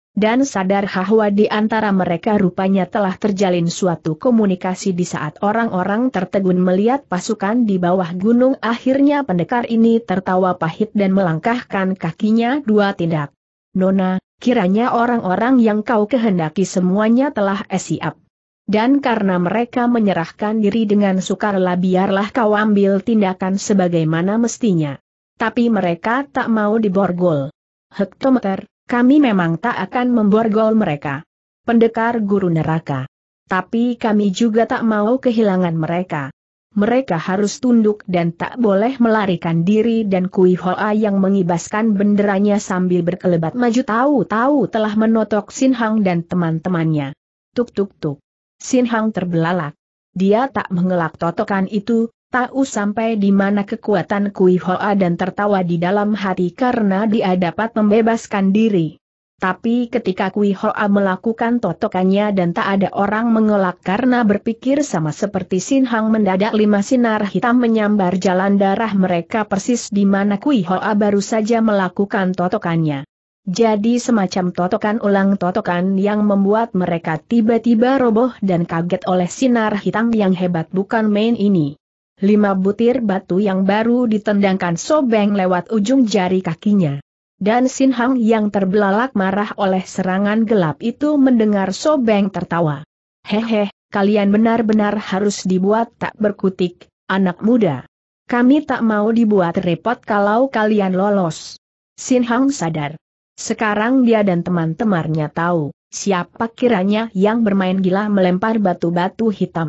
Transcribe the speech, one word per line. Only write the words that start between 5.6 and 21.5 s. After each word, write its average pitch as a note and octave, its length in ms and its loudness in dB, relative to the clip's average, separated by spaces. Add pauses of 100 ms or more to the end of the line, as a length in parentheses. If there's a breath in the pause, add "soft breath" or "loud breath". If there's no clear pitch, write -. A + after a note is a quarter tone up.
tertegun F#3 480 -2
melihat G3 480 0
pasukan G#3+ 640 -2
di G3 80 0
bawah F3 400 -2
gunung. A#3+ 480 2
Akhirnya C#4 640 0
pendekar F3+ 400 -2
ini A3+ 320 4
tertawa F#3 560 0
pahit F3 400 -4
dan G3 160 2
melangkahkan F#3+ 880 -2
kakinya A3+ 640 0
dua G3+ 320 2
tindak. E3 400 -4 (400)
"Nona, F#3 400 0 (240)
kiranya A3+ 560 0
orang-orang A#3 640 0
yang G#3+ 240 2
kau G#3 240 0
kehendaki G3 560 0
semuanya G#3+ 640 0
telah G3+ 480 -4
siap. - 400 -6 (480)
Dan B3 400 2
karena G#3 320 0
mereka G#3+ 480 -2
menyerahkan G#3+ 800 0
diri G#3+ 240 0
dengan G3+ 320 2
sukarela, F#3 560 -2